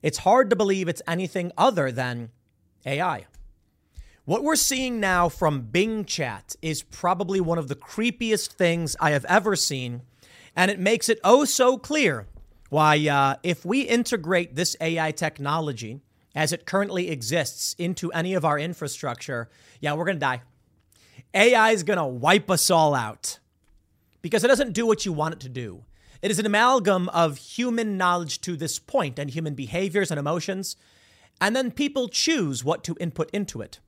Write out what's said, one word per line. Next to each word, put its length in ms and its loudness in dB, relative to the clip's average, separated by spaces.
it's 160 -2
hard 320 4
to 40 4
believe 320 0
it's 200 -4
anything 500 -4
other 340 2
than 380 -6
A 160 -4
I. 240 -4
What 200 0
we're 120 2
seeing 440 0
now 300 2
from 320 0
Bing 440 -2
Chat 560 -8
is 220 -6
probably 580 -2
one 160 0
of 120 -6
the 60 -4
creepiest 760 -2
things 500 0
I 120 2
have 140 0
ever 300 2
seen, 480 -4
and 180 2
it 80 -4
makes 280 2
it 160 2
oh 220 8
so 320 4
clear 480 0
why, 380 4
uh, 360 4
if 200 -2
we 180 0
integrate 720 0
this 260 -2
A 180 -2
I 120 0
technology 880 -4
as 180 0
it 140 -6
currently 460 -2
exists 680 -4
into 340 -6
any 220 -4
of 100 -2
our 140 2
infrastructure, 920 -8
yeah, 140 -4
we're 120 -4
gonna 120 -2
die. 240 0
A 180 8
I 160 6
is 140 2
gonna 240 0
wipe 420 2
us 220 2
all 240 6
out 420 -6
because 200 0
it 40 4
doesn't 260 4
do 140 0
what 180 2
you 80 -2
want 220 -2
it 60 -20
to 80 -12
do. 340 -10
It 80 0
is 80 0
an 80 0
amalgam 640 4
of 280 2
human 580 -4
knowledge 460 0
to 160 -6
this 220 -6
point 400 -4
and 100 -6
human 240 -6
behaviors 560 -2
and 100 -4
emotions, 560 -4
and 160 0
then 140 0
people 400 -2
choose 560 0
what 200 -2
to 140 -8
input 300 -4
into 320 -6
it. 260 -14